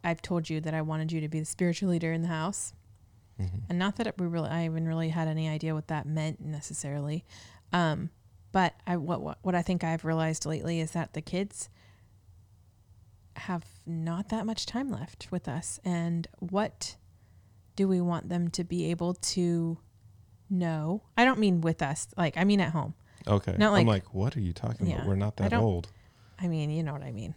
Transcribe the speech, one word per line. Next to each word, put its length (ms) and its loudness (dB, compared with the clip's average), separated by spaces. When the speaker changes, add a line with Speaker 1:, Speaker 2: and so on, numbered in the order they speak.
Speaker 1:
I've 200 -2
told 280 -2
you 100 -2
that 140 -4
I 80 0
wanted 300 -2
you 100 0
to 60 -4
be 120 -2
the 60 -4
spiritual 440 0
leader 220 0
in 100 0
the 60 0
house. 460 -4
Speaker 2:
Mm-hmm. 160 -2
Speaker 1:
And 80 0
not 180 0
that 100 -2
it, 120 -4
we 80 0
really, 240 -2
I 160 0
even 200 -2
really 220 0
had 200 0
any 200 0
idea 260 -2
what 140 -4
that 180 -4
meant 340 -2
necessarily. 840 -6
Um, 380 2
but 220 4
I, 120 0
what, 240 -2
what, 200 -8
what 140 0
I 60 2
think 200 0
I've 220 -2
realized 420 0
lately 340 -2
is 120 -4
that 220 -4
the 80 -6
kids 460 -4
have 280 -4
not 440 -4
that 180 -2
much 200 -4
time 220 -4
left 440 -8
with 160 -4
us. 360 -6
And 440 0
what 560 -4
do 140 4
we 120 4
want 280 0
them 220 0
to 120 -2
be 300 -2
able 220 0
to 640 0
know? 540 0
I 80 8
don't 160 6
mean 200 6
with 220 2
us, 240 -2
like, 200 2
I 80 4
mean 160 6
at 100 2
home. 240 -2
Speaker 2:
Okay. 320 2
Speaker 1:
Not 100 8
Speaker 2:
I'm 40 6
Speaker 1:
like 320 6
Speaker 2:
like, 100 -14
"What 220 0
are 40 -2
you 120 0
talking 340 -2
about? 140 0
Speaker 1:
Yeah. 80 -2
Speaker 2:
We're 80 2
not 240 0
Speaker 1:
I 40 2
Speaker 2:
that 80 2
Speaker 1:
don't 120 4
Speaker 2:
old." 240 0
Speaker 1:
I 80 -2
mean, 240 0
you 140 0
know 80 -4
what 100 -8
I 80 -10
mean. 260 -8